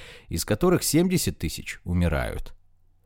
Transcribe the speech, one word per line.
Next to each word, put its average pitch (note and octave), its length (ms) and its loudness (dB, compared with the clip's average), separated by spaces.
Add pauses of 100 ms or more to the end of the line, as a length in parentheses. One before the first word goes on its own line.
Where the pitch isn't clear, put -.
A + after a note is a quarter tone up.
(300)
из - 160 -4
которых F3 380 2
семьдесят E3+ 540 2
тысяч - 460 -8
умирают. D#2 680 0 (520)